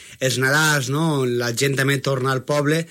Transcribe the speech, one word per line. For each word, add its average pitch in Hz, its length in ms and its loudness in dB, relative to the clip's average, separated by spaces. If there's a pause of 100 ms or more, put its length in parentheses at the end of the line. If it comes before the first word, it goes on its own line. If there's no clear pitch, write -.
(180)
els 123 200 0
Nadals, 143 500 2
no? 147 320 0
On 120 180 0
la 120 160 -2
gent 135 220 0
també 135 240 2
torna 135 320 -2
al 127 100 -2
poble 147 480 0